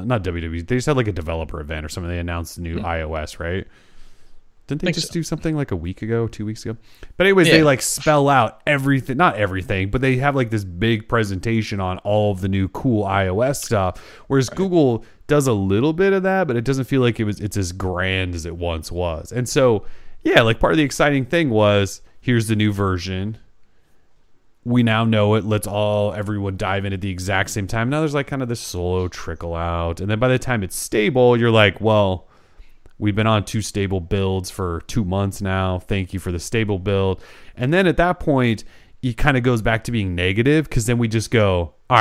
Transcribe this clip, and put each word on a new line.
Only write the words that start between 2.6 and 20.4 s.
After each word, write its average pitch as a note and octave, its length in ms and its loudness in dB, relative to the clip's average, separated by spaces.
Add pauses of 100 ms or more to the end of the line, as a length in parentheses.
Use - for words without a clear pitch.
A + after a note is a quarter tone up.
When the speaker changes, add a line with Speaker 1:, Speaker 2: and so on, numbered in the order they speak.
Speaker 1:
new E2 160 -6
Speaker 2:
Hmm. - 80 -6
Speaker 1:
I E2+ 160 -2
O D#2 100 -8
S, D#2 260 -8
right? E2+ 280 -6 (1000)
Didn't C#3+ 140 -6
they F3 60 -4
Speaker 2:
Think E3 80 0
Speaker 1:
just D#3+ 120 -4
Speaker 2:
so. - 60 -14
Speaker 1:
do E3+ 100 -4
something, D#3 340 -4
like, C#3+ 140 -4
a G2 40 -4
week F2 260 -8
ago, A2+ 260 -2
two G#2+ 180 -10
weeks A2 200 -10
ago? A2 120 -10 (400)
But F#3 100 4
anyways, F#3 220 6
they, D#3+ 80 8
Speaker 2:
Yeah. D#3 80 6
Speaker 1:
like, C3+ 160 4
spell D3 480 2
out B2 360 2
everything, C3+ 520 0
not D#3 180 4
everything, F#2+ 540 -2
but C3 100 0
they C3 180 2
have, C#3 160 2
like, C3 160 0
this G#2+ 140 -2
big G#2 460 -2
presentation G#2+ 720 -2
on F#2 180 -4
all G#2 320 2
of F#2+ 80 -4
the G2 80 -2
new F#2+ 220 0
cool A2 340 0
I G2 240 0
O F#2 140 0
S C#3 240 -2
stuff, F#2+ 360 0 (260)
whereas C3+ 220 2
Speaker 2:
Right. - 80 -12
Speaker 1:
Google E3 460 2 (240)
does D3 180 2
a C3 80 2
little G2+ 380 2
bit F#3+ 220 2
of F#3+ 100 0
that, F#3+ 240 0
but A#2+ 80 0
it A#2 80 -2
doesn't C3 220 -2
feel C3+ 160 0
like A#2+ 180 2
it A2 60 0
was, G#2 160 -4
it's G#2 160 -6
as F2+ 160 -2
grand F#2 600 -2
as D#2+ 120 -8
it E2 100 -8
once E2+ 360 -6
was. F2 420 -6
And B2 160 -4
so, B2 340 4 (400)
yeah, D#4+ 180 4